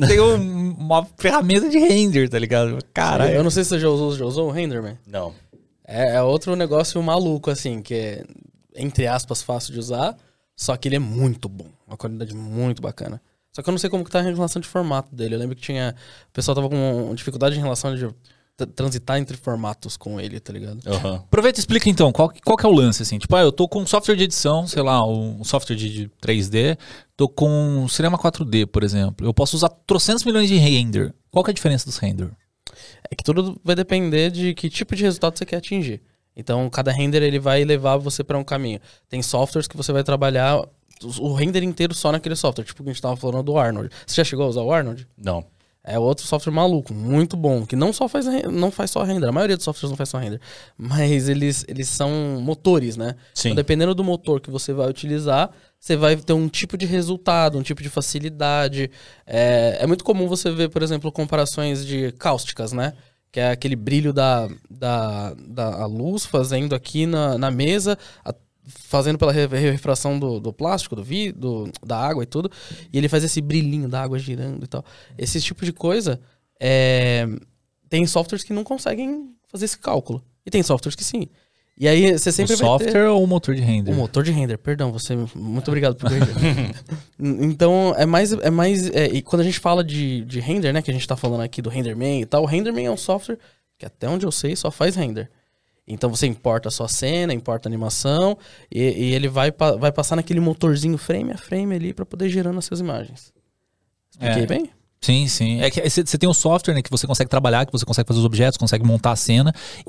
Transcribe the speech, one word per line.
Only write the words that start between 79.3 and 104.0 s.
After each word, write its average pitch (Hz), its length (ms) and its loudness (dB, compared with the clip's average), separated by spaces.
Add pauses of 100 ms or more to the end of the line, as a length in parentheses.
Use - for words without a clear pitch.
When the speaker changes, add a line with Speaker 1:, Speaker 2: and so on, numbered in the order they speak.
Speaker 2:
fazer 196 140 -6
esse - 140 -4
cálculo. - 440 -4 (220)
E - 60 -14
tem 196 120 2
softwares 143 320 0
que - 80 -10
sim. - 240 -4 (520)
E 143 100 2
aí 180 280 6
você - 140 0
sempre 196 240 2
Speaker 1:
O 214 40 -2
Speaker 2:
vai 123 200 6
ter 220 60 0
Speaker 1:
software 214 240 2
ou 196 160 4
o - 20 2
motor 175 280 0
de 131 80 -2
render? 104 300 2
Speaker 2:
O - 20 2
motor 113 280 0
de 160 80 2
render, 131 280 0
perdão, 143 340 -2
você, 113 240 -4 (180)
muito 110 340 -6
obrigado 143 280 2
por - 140 -2
corrigir. 131 640 2 (100)
Speaker 1:
<laughs> - 340 -14
Speaker 2:
N-, 139 280 0
então, 175 500 4
é 147 80 4
mais, 170 300 4
é 160 160 2
mais, 180 400 2
é, 151 160 2
e - 160 0
quando - 180 0
a 165 40 4
gente 180 140 0
fala 175 240 2
de, 147 440 -2
de 123 120 -6
render, 151 340 0
né, 151 100 0
que 147 80 -4
a 127 40 0
gente 127 140 -4
tá 127 80 -2
falando 120 240 -2
aqui 120 220 -6
do 113 80 -4
Renderman 123 500 -2
e 113 60 -4
tal, 147 160 2
o 156 40 0
Renderman 214 400 -2
é 120 40 0
um 110 60 -2
software 202 420 -4 (400)
que - 80 -14
até - 200 -10
onde 185 200 -2
eu 156 40 -2
sei 147 240 -2
só - 160 -4
faz 170 240 0
render. 120 360 -4 (580)
Então 110 220 -2
você 113 160 0
importa 127 420 -2
a - 40 -6
sua 113 160 -6
cena, 165 440 -2
importa 113 360 -4
a - 20 -4
animação, 139 640 0 (340)
e, - 100 -4
e 127 340 0
ele 135 120 0
vai 135 240 2
pa-, 151 240 2
vai 131 160 2
passar 147 240 -2
naquele 165 260 0
motorzinho 160 580 2
frame 214 340 -4
a 190 60 -10
frame 196 360 -4
ali 170 200 -6
pra 190 100 -8
poder 185 240 -4
gerando 180 300 -2
as 175 80 -8
suas 175 140 -6
imagens. 123 520 -8 (800)